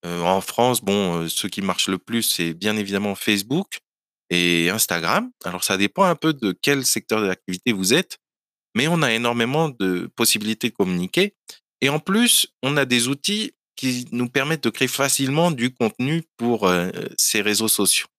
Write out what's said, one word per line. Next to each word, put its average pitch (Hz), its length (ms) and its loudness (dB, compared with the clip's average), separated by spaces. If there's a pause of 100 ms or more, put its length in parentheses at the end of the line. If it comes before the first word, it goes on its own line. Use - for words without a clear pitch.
Euh, 87 180 -6
en 92 180 4
France, 120 420 0
bon, 98 400 0
euh, 82 60 -4
ceux - 200 -4
qui - 140 -6
marchent 92 260 -2
le 95 100 0
plus, 113 240 -4
c'est 85 320 -2
bien 104 220 -2
évidemment 98 380 -2
Facebook 110 680 -2 (500)
et 87 400 2
Instagram. 107 600 0 (140)
Alors 90 200 -8
ça 98 120 0
dépend 101 280 0
un 180 100 2
peu 160 180 -2
de 117 200 -2
quel 139 320 0
secteur 110 380 0
d'activité 92 500 -2
vous 95 220 0
êtes, 185 240 -2 (580)
mais 135 120 0
on 165 140 2
a 127 100 2
énormément 120 560 0
de 92 460 -2
possibilités 110 560 0
de - 40 -20
communiquer. 92 600 0 (460)
Et 131 80 2
en 147 100 0
plus, 220 480 2 (160)
on 139 140 0
a 139 80 4
des 123 240 2
outils 208 460 -4 (200)
qui 123 380 -4
nous 123 160 -2
permettent 143 360 -2
de 185 60 2
créer - 180 -2
facilement 139 640 0
du 127 220 -2
contenu 131 500 -2 (140)
pour, 117 300 0
euh, 90 240 2 (280)
ces - 240 2
réseaux 104 260 0
sociaux. - 400 0 (100)